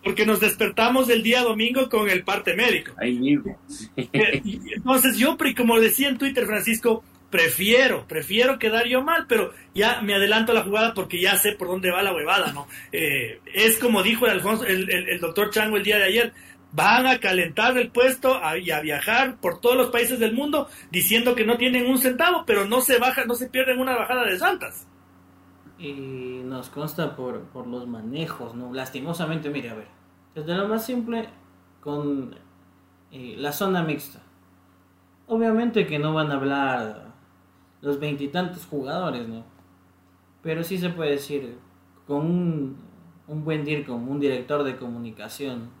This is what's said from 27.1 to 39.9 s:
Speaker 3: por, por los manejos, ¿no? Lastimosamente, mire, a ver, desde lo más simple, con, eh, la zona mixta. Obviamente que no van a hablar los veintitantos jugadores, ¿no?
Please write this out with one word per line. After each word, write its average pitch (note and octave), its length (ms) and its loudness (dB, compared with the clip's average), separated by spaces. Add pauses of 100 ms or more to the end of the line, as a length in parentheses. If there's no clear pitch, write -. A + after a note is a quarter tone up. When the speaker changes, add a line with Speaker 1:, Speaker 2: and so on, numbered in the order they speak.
Speaker 3:
por, B2 360 -8
por B2 160 -14
los B2 200 -10
manejos, A#2 680 -10
¿no? B2 180 -12
Lastimosamente, D3 760 -6
mire, B2 220 -8
a A2 40 -12
ver, G#2+ 120 -14 (520)
desde D#3+ 180 -6
lo G3+ 120 -2
más A3 180 -2
simple, A#3 420 -4 (520)
con, C#3+ 540 -4 (760)
eh, B2+ 280 -16
la C#3 140 -4
zona F#3+ 300 0
mixta. - 380 -6 (1040)
Obviamente A3+ 600 2
que D3+ 120 -4
no D#3 160 0
van D3+ 160 0
a C#3 40 -2
hablar C3 720 -2 (720)
los C#3+ 180 -2
veintitantos D3 680 -6
jugadores, C#3 640 -6
¿no? A2+ 160 -12 (1000)